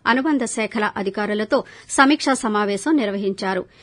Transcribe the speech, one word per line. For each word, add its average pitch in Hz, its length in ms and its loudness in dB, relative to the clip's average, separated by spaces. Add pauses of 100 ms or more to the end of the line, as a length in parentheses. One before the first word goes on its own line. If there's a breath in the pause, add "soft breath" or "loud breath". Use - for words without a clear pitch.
అనుబంధ 262 360 2
శాఖల 220 540 -2
అధికారులతో 208 680 -2 (260 loud breath)
సమీక్షా 285 440 4
సమావేశం 208 640 0
నిర్వహించారు. 196 680 -2 (180 loud breath)